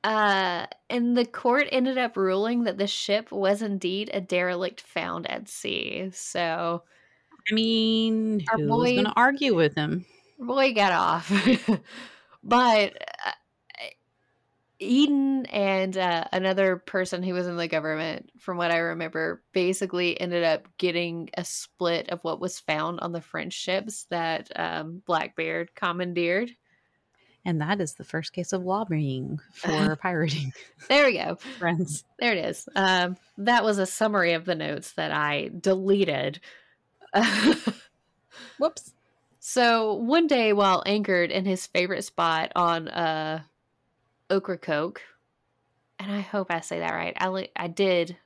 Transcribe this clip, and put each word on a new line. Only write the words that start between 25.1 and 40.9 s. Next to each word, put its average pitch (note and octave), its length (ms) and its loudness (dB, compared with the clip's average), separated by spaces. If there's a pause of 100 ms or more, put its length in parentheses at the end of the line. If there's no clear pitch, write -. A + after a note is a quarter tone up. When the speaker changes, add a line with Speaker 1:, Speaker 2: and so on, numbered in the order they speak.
Speaker 1:
commandeered. F3+ 720 -2 (960)
Speaker 2:
And E3 160 0
that F#3+ 180 -2
is D#3+ 140 -4
the - 100 -18
first - 300 -8
case F3+ 200 -6
of F#3 100 -4
lobbying D#3 760 -2 (140)
for D#3 420 0
Speaker 1:
<laughs> - 60 -18
Speaker 2:
pirating. D3+ 500 -2 (380)
Speaker 1:
There C#4+ 160 6
we G#3+ 140 2
go. F3 160 -4 (240)
Speaker 2:
Friends. E3+ 440 -2 (140)
Speaker 1:
There A#3+ 140 0
it F3 120 0
is. - 320 -6
Um, F#3 420 2 (200)
that A3 260 4
was G#3+ 140 2
a F#3+ 80 2
summary F#3+ 480 2
of E3 120 -2
the F3 100 0
notes D3+ 380 -6
that D#3 180 -2
I D3 480 -2
deleted. F#3 800 2 (760)
<laughs> - 1400 -2
Speaker 2:
Whoops. - 380 -4 (480)
Speaker 1:
So A3+ 520 2
one C#4 320 4
day A#3 260 4
while G3 320 4
anchored G3 460 2